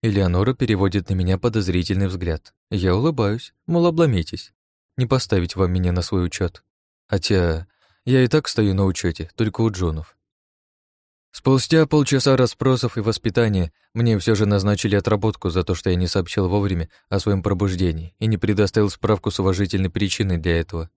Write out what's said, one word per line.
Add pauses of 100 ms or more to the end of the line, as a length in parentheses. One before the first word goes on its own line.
Элеонора
переводит
на
меня
подозрительный
взгляд. (160)
Я
улыбаюсь, (120)
мол,
обломитесь. (440)
Не
поставить
вам
меня
на
свой
учет. (420)
Хотя (360)
я
и
так
стою
на
учете,
только
у
Джонов. (1120)
Спустя
полчаса
расспросов
и
воспитания (220)
мне
все
же
назначили
отработку
за
то,
что
я
не
сообщил
вовремя (200)
о
своем
пробуждении
и
не
предоставил
справку
с
уважительной
причиной
для
этого.